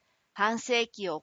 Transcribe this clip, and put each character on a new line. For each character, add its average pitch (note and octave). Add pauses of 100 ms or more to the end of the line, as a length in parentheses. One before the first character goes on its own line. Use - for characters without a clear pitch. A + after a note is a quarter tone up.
(320)
半 A3
世 A#3
紀 G3
を D#3